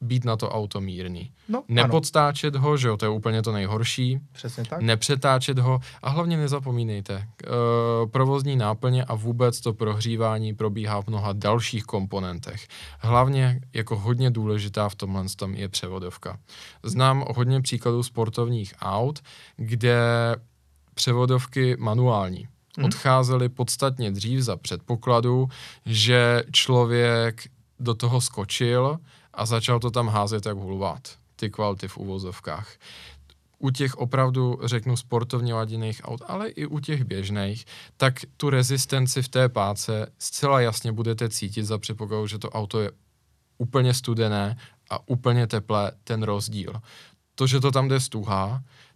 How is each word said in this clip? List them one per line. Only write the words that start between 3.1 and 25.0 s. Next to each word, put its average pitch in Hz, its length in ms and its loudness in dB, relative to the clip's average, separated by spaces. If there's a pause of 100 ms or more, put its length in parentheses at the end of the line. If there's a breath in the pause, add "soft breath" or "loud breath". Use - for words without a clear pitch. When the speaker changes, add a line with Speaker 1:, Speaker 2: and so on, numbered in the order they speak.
Speaker 1:
to 110 100 -2
nejhorší. 110 680 0 (140)
Speaker 2:
Přesně 120 320 -10
tak. 160 160 -6
Speaker 1:
Nepřetáčet 131 800 2
ho 127 220 4 (220 loud breath)
a 131 80 -2
hlavně 170 260 0
nezapomínejte, 123 800 -2 (300)
eh, - 20 -12 (600)
provozní 135 500 2
náplně 123 480 2
a 120 100 -4
vůbec 117 460 0
to 117 120 -2
prohřívání 110 840 -2
probíhá 104 480 -2
v 95 40 -8
mnoha 104 260 -2
dalších 104 520 0
komponentech. 95 840 -6 (320 loud breath)
Hlavně 127 640 4 (120)
jako 110 240 -4
hodně 120 340 2
důležitá 107 580 0
v 95 60 -6
tomhle 98 300 -4 (120)
tom 98 180 -6
je 98 140 -6
převodovka. 92 720 -8 (440 loud breath)
Znám 131 420 2 (120)
hodně 131 260 2
příkladů 123 400 -2
sportovních 117 800 -2
aut, 113 400 -2 (360 loud breath)
kde 117 800 2 (580)
převodovky 127 840 2
manuální. 107 720 2 (280)
Speaker 2:
Mhm. 143 100 0
Speaker 1:
odcházely 131 600 2
podstatně 127 600 -2
dřív 110 300 -2
za 113 160 -2
předpokladu, 120 920 0 (380 loud breath)